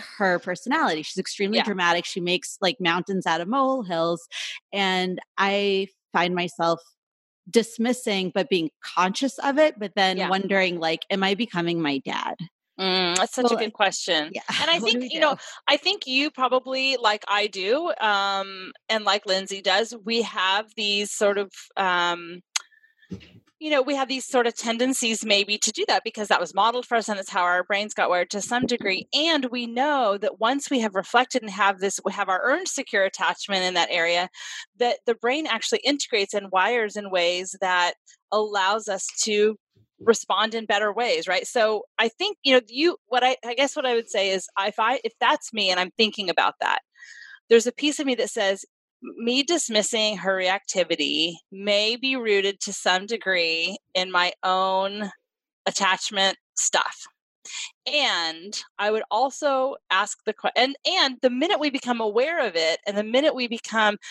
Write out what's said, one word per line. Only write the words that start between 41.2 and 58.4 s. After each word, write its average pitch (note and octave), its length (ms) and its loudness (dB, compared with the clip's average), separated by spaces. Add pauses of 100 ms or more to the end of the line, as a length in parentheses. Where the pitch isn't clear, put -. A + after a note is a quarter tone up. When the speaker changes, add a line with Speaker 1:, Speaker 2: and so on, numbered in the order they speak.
Speaker 2:
right? F#3 200 -2
So G#3+ 380 0 (140)
I A#3 100 2
think, F#4+ 340 -4
you C#4 120 2
know, B3+ 120 8
you, C#4 300 0 (100)
what B3 180 2
I, B3+ 120 2 (100)
I A#3+ 80 -6
guess C4+ 220 0
what C#4+ 100 -2
I B3 80 2
would A#3 160 -2
say G3 200 2
is, F#3+ 160 -2 (120)
I, G3 100 0
if G3+ 100 -4
I, A#3 260 2
if - 160 -4
that's C4+ 340 2
me G3+ 160 0
and F3+ 100 2
I'm F3+ 160 -2
thinking G#3 320 0
about D#3+ 320 2
that, - 200 0 (680)
there's A#3 200 6
a A#3+ 40 0
piece D4 280 -2
of D4+ 40 -4
me C4 120 0
that - 120 -2
says, G3 380 -2 (520)
me A#3+ 240 0
dismissing G#3+ 760 0
her F#3 180 -2
reactivity E3+ 1000 0 (180)
may G3+ 420 0
be C4 220 -2
rooted G3 420 0
to - 140 -8
some F#3 320 0
degree F3+ 720 -2 (180)
in F#3 160 -2
my F3+ 220 0 (100)
own F#3+ 680 0 (560)
attachment G3 720 0 (180)
stuff. - 500 -2 (800)
And G3 720 -2 (200)